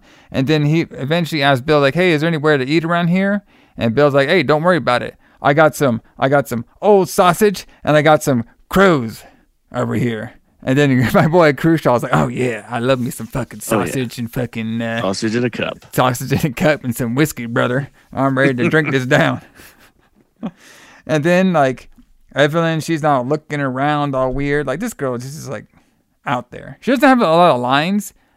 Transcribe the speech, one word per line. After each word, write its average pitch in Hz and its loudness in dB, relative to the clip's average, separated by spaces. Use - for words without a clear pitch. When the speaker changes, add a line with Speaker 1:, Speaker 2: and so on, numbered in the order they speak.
Speaker 1:
And 131 -2
then 151 2
he 156 2
eventually 156 -2
asks 139 4
Bill, 151 2
like, 139 4
"Hey, 180 2
is 151 0
there 160 0
anywhere 151 2
to 131 -2
eat 160 2
around 170 0
here?" 196 0
And 117 -2
Bill's 143 4
like, 139 2
"Hey, 180 2
don't 151 0
worry 175 2
about 123 0
it. 113 -12
I 147 2
got 151 4
some, 120 0
I 135 0
got 139 2
some 117 -6
old 196 4
sausage, 185 0
and 147 2
I 151 4
got 151 4
some 123 0
crows 156 2
over 120 -4
here." 113 -4
And 131 2
then 135 4
<laughs> 127 2
my 165 4
boy 160 4
Crushaw's 143 2
like, 135 -2
"Oh, 135 0
yeah, 123 -4
I 120 -6
love 127 0
me 120 -4
some 113 -12
fucking 120 -10
Speaker 2:
Oh, 113 2
yeah. - -4
Speaker 1:
sausage 127 -6
and 117 -8
fucking, 113 -6
uh, 117 -4
Speaker 2:
Sausage 107 -2
in 123 0
a 123 -2
cup. 82 -8
Speaker 1:
sausage 127 -2
in 160 -2
a - -14
cup 151 0
and 123 -4
some 117 -4
whiskey, 135 -2
brother. 127 -2
I'm 135 -2
ready 135 2
to 123 0
drink 151 2
this 135 -2
down." 139 0
<laughs> 190 -8
And 147 -2
then, 180 2
like, 135 0
Evelyn, 160 0
she's 151 -4
not 139 0
looking 151 -4
around 143 -2
all 131 -2
weird. 143 -2
Like, 135 -4
this 226 -6
girl 131 -4
is 120 -8
just, 135 -14
like, 123 -12
out 127 -6
there. - -18
She - -2
doesn't 277 4
have 262 6
a 233 2
lot 170 6
of 123 -2
lines, 151 -2